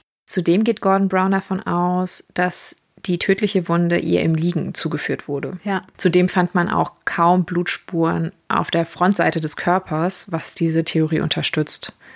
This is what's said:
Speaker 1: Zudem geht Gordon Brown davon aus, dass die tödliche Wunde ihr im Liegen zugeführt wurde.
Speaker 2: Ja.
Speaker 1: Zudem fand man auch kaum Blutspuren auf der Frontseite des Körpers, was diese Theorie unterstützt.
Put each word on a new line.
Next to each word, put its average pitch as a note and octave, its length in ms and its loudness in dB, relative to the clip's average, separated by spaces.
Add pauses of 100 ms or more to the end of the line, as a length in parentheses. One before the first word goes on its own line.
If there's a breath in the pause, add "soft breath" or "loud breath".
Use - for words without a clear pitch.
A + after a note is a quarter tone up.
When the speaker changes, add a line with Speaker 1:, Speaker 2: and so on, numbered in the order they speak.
(260)
Speaker 1:
Zudem F3 380 2
geht A3+ 160 0
Gordon G3 280 2
Brown F#3+ 240 2
davon G3 280 -2
aus, F3+ 760 0
dass - 420 -2 (280)
die F3 140 0
tödliche F#3+ 500 0
Wunde E3+ 320 2
ihr F3 220 2
im D#3+ 120 2
Liegen D#3+ 400 -2
zugeführt - 540 -4
wurde. C#3 340 -6
Speaker 2:
Ja. F#3+ 200 -4 (140)
Speaker 1:
Zudem F3+ 320 2
fand F3+ 280 0
man F3 120 0
auch D#3+ 240 -2 (120)
kaum F3 400 2
Blutspuren E3+ 880 -2 (160)
auf - 240 0
der E3 120 2
Frontseite F3 560 0
des D#3 160 -2
Körpers, F3 760 -2
was - 220 -6
diese E3 280 0
Theorie D#3+ 380 0
unterstützt. - 720 -2 (240 loud breath)